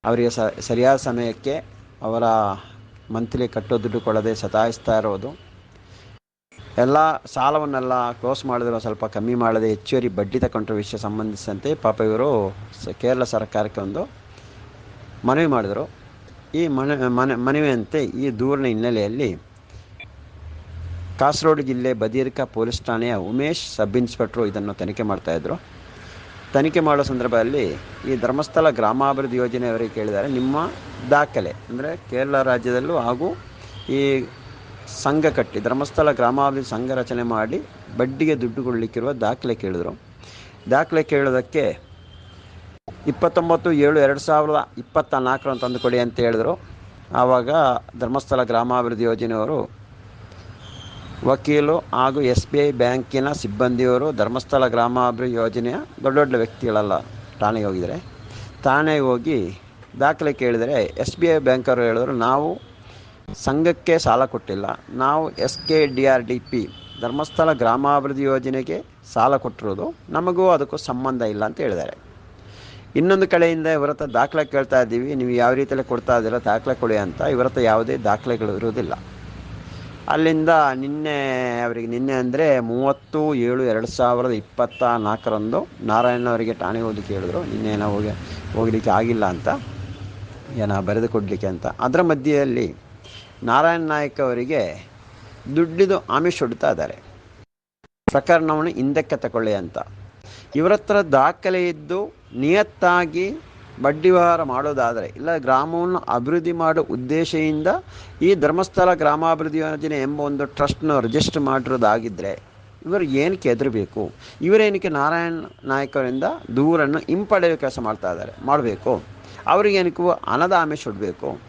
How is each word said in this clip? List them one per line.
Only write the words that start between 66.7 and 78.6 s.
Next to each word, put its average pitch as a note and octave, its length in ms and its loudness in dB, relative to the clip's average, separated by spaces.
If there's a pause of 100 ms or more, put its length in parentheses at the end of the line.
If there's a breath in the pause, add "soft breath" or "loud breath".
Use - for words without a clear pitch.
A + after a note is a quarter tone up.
ಧರ್ಮಸ್ಥಳ D3+ 520 0
ಗ್ರಾಮಾಭಿವೃದ್ಧಿ C#3 720 2
ಯೋಜನೆಗೆ C3+ 640 -2 (280)
ಸಾಲ B2+ 240 4
ಕೊಟ್ಟಿರೋದು, A2 580 -6 (140)
ನಮಗೂ F3+ 400 2
ಅದಕ್ಕೂ D3+ 280 2
ಸಂಬಂಧ C3 460 -4
ಇಲ್ಲ" G#2+ 220 -2
ಅಂತ A#2 160 -6
ಹೇಳಿದ್ದಾರೆ. F#2+ 340 -2 (1000 loud breath)
ಇನ್ನೊಂದು F#3 320 4
ಕಡೆಯಿಂದ, E3 380 2
"ಇವ್ರ D3+ 240 0
ಹತ್ರ C#3+ 220 -6
ದಾಖಲೆ D3 320 2
ಕೇಳ್ತಾ C3+ 380 2
ಇದ್ದೀವಿ, A#2+ 320 -2
ನೀವು B2 160 -2
ಯಾವ A#2+ 220 4
ರೀತಿಯಲ್ಲಿ C3+ 360 0
ಕೊಡ್ತಾ A#2+ 280 0
ಇದ್ದೀರಾ, A2+ 220 0
ದಾಖಲೆ A2+ 360 0
ಕೊಡಿ" A2+ 220 0
ಅಂತ. F#2+ 240 -2
ಇವ್ರ B2+ 260 0
ಹತ್ರ B2+ 140 -2
ಯಾವುದೇ A#2 360 2
ದಾಖಲೆಗಳು G#2+ 600 -2
ಇರುವುದಿಲ್ಲ. G#2+ 380 -4 (1120 loud breath)